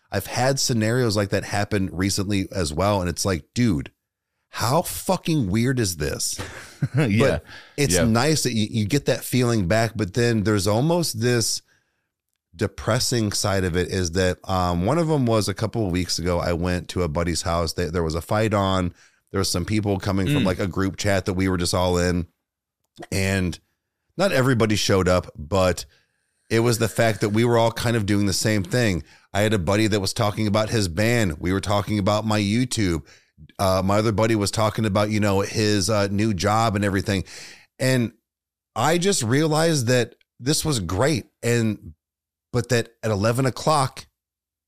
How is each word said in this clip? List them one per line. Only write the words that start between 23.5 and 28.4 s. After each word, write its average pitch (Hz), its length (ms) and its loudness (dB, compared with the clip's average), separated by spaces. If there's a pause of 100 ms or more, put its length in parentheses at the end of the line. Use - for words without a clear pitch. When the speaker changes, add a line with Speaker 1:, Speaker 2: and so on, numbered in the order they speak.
Speaker 1:
not 185 140 2
everybody 123 440 2
showed 95 320 2
up, 90 200 2 (100)
but 90 480 0 (640)
it 113 120 2
was 117 180 2
the 110 100 0
fact 113 320 0
that 110 80 0
we 110 160 2
were 120 120 2
all 113 140 4
kind 120 240 -2
of 107 100 0
doing 101 200 2
the 95 80 0
same 107 300 0